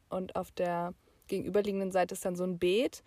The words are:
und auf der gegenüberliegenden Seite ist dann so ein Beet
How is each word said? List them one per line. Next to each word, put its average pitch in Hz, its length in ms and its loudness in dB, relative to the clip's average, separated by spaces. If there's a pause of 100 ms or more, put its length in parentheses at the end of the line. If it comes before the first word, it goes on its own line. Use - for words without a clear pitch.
und 185 260 -6
auf 185 160 -4
der 175 420 -2 (340)
gegenüberliegenden 196 640 0
Seite 185 240 2
ist - 100 -10
dann 180 100 0
so 175 80 -2
ein 185 140 -2
Beet 202 500 2